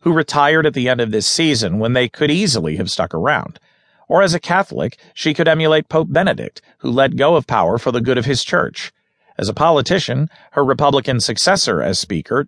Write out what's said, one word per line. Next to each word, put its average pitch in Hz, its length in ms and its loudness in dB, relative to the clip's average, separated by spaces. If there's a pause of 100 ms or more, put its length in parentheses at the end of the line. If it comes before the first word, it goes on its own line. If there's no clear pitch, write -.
who 170 120 2
retired 156 540 2
at 147 80 0
the 123 140 -2
end 127 120 0
of 113 100 -2
this 104 160 -2
season 113 520 0
when 113 140 0
they 123 160 0
could 147 220 -2
easily 120 460 -2
have 95 140 -6
stuck - 220 -4
around. 107 480 -4 (480)
Or 175 140 4
as 175 120 2
a 170 60 -4
Catholic, 170 580 -4 (140)
she - 220 -4
could 165 140 0
emulate 156 400 2
Pope 160 220 0
Benedict, 156 500 -2 (180)
who 127 120 -6
let 135 260 2
go 147 200 4
of 139 100 0
power 101 320 0
for 127 140 -2
the 120 80 0
good 123 180 0
of 117 60 -2
his 131 200 -2
church. - 480 -4 (440)
As 98 120 -4
a 104 60 -4
politician, 151 760 0 (240)
her 143 120 2
Republican 135 560 0
successor 120 640 0
as 87 160 -2
Speaker, 113 500 -4